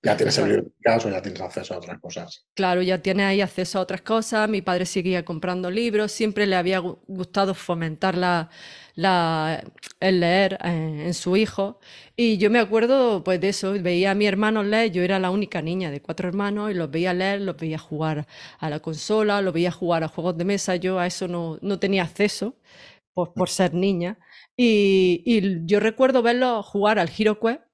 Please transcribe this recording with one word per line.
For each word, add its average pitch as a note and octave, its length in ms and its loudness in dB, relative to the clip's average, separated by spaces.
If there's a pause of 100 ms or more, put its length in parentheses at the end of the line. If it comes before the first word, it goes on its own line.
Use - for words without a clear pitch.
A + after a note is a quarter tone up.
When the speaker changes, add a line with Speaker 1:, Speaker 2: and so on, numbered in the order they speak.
Speaker 1:
Ya G#2 140 2
tienes - 180 0
Speaker 2:
Claro. C#3 140 2
Speaker 1:
bibliotecas - 580 0
o G#2 40 -2
ya F#2 120 -4
tienes F#2+ 180 -10
acceso F2+ 340 -8
a F2+ 40 -10
otras F2 220 -16
cosas. - 540 -14
Speaker 2:
Claro, F3+ 260 0
ya F3+ 220 0
tienes F#3+ 240 2
ahí G3 160 2
acceso F#3 360 -4
a F#3 40 0
otras F#3 180 -6
cosas. A3 480 0
Mi G3+ 140 -2
padre F3+ 240 0
seguía F3+ 400 -2
comprando F3+ 440 -4
libros, G#3+ 400 0
siempre G#3 360 0
le F#3+ 100 2
había F#3 240 2
gu-, F3 260 -8
gustado F#3+ 460 -2
fomentar E3+ 640 -2
la, F3 320 0 (460)
la, E3 680 0 (380)
el F#3 200 4
leer, F#3 340 4 (100)
eh, D#3 420 -4
en F3 60 -2
su F3+ 240 0
hijo. G#3 440 -2 (360)
Y A3+ 220 2
yo G3+ 120 4
me A#3+ 80 4
acuerdo, A3+ 640 2
pues, F3+ 200 0
de G3 80 2
eso, G3 320 -4
veía F3+ 300 2
a - 20 2
mi G#3 120 2
hermano G#3+ 360 2
leer, G#3+ 280 2
yo F3 120 0
era F#3+ 160 2
la F#3 120 0
única F#3+ 300 -2
niña E3+ 300 -4
de C#3+ 100 -8
cuatro F3 280 -6
hermanos, G#3 420 -4
y G3 40 -4
los E3 160 -2
veía E3+ 220 0
leer, G3 300 -2
los F3+ 160 -6
veía D#3+ 200 -4
jugar D#3 480 -4 (320)
a D#3 120 -6
la D3+ 100 -6
consola, G3+ 640 0
los F#3 100 -2
veía E3+ 180 0
jugar E3+ 320 0
a D#3+ 60 -4
juegos E3+ 300 -4
de F3 80 -2
mesa. G3 300 0
Yo F#3 220 -2
a F3+ 80 0
eso F3+ 220 -6
no, E3+ 320 -6
no G3 180 -4
tenía F#3+ 260 0
acceso, G3+ 500 -2 (600)
pues, E3+ 220 -2
por F3+ 140 0
ser F#3 240 0
niña. F3+ 440 0 (380)
Y, G3 680 4
y F#3+ 400 2
yo G#3 140 4
recuerdo B3 420 4
verlos A#3+ 440 2
jugar G#3 340 2
al E3+ 100 0
HeroQuest A3 520 0 (120)